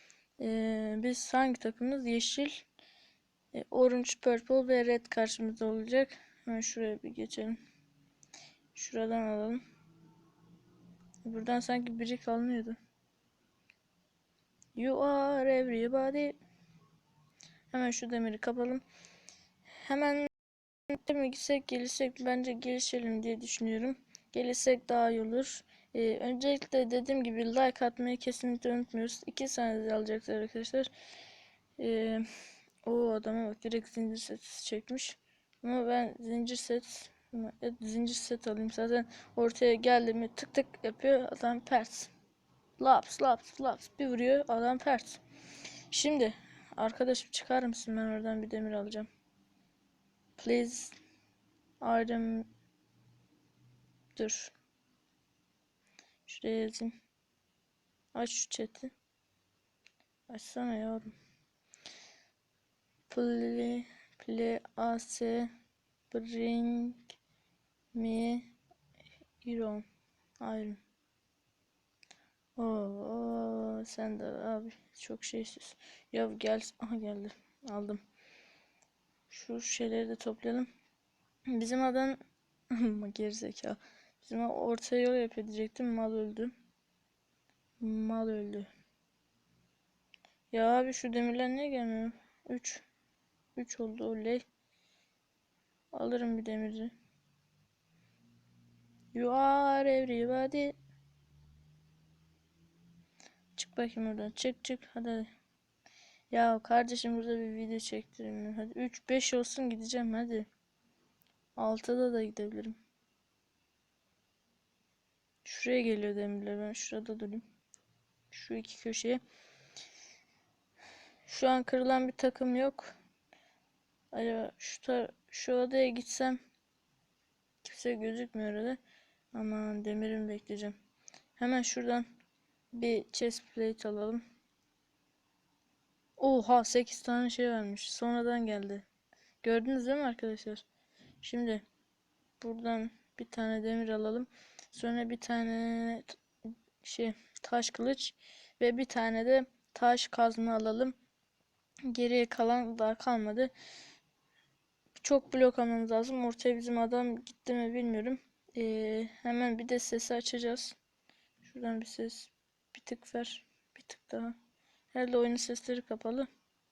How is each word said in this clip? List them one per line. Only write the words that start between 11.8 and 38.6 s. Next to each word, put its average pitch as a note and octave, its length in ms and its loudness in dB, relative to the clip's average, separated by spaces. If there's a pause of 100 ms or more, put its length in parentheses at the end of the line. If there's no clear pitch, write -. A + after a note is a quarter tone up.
brick A#3 320 -2
alınıyordu. A#3 460 0 (2000)
You B3+ 280 0
are C#4 540 4
everybody. C4 720 2 (1400)
Hemen B3+ 200 0
şu A#3+ 180 -4
demiri A3+ 280 0
kapalım. B3 440 -2 (840)
Hemen C#4+ 680 0 (800)
mi C#4+ 220 2
gitsek, C#4 360 0
gelişsek? B3 580 -2
Bence B3+ 280 0
gelişelim A#3+ 720 -2
diye A#3 180 -2
düşünüyorum. A#3 560 -2 (340)
Gelişsek B3 580 2
daha A#3 220 4
iyi A3+ 100 0
olur. A#3 400 -2 (320)
Ee, A3+ 240 2
öncelikle B3+ 760 2
dediğim C4 320 2
gibi A3+ 220 0 (100)
like B3+ 300 4
atmayı B3 320 0
kesinlikle B3 540 -2
unutmuyoruz. A#3+ 540 -2
İki - 220 -4
saniye A3 460 0
alacaktır G#3+ 420 -2
arkadaşlar. A#3 520 -2 (920)
Ee, A3 400 0 (640)
o A#3 260 2
adama A3 380 0
bak, G#3+ 140 -8
direkt A3+ 260 -2
zincir A3 280 -2
set - 240 -8
çekmiş. - 760 -6 (460)
Ama A#3+ 240 0
ben A#3+ 320 2
zincir A#3 360 -2
set, - 560 -4 (500)
evet, A#3 200 -2
zincir A#3 320 0
set - 340 -4
alayım. A3 240 -2